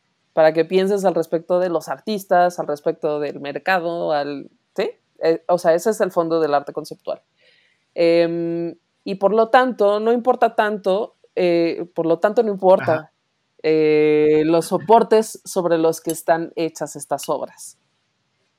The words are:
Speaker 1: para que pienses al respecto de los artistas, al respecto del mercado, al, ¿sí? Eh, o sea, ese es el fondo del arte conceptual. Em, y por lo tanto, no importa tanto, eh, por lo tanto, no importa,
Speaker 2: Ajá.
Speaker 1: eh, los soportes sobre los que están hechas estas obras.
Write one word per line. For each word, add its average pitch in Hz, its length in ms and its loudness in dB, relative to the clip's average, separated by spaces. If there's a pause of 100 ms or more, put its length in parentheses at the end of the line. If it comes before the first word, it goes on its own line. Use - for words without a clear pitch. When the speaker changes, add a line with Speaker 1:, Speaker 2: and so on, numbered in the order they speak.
(340)
Speaker 1:
para 160 180 6
que 160 140 2
pienses 190 400 0
al 175 100 2
respecto 170 440 -2
de 185 100 -2
los 156 200 -4
artistas, 180 680 -2
al 147 80 -8
respecto 151 520 -4
del 143 200 -8
mercado, 170 720 -4
al, 143 380 -6 (260)
¿sí? 370 160 -4 (300)
Eh, 165 260 0
o 180 120 2
sea, 165 160 2
ese 196 160 -2
es 214 100 -4
el 190 100 -2
fondo 165 300 -2
del 147 140 0
arte 143 180 -4
conceptual. - 480 -12 (720)
Em, 170 840 0 (280)
y 196 120 -8
por 196 180 0
lo 226 160 2
tanto, 220 500 2
no 220 120 0
importa 240 440 0
tanto, 208 600 -2 (200)
eh, 170 580 0
por 165 140 -4
lo 165 120 0
tanto, 214 240 2
no 220 80 -4
importa, 190 420 4
Speaker 2:
Ajá. 156 180 -6 (500)
Speaker 1:
eh, 151 840 2
los 165 200 2
soportes 220 800 2
sobre 170 320 -2
los 160 240 0
que 165 100 -6
están 165 440 -4
hechas 160 400 -8
estas 143 340 -8
obras. - 480 -10 (800)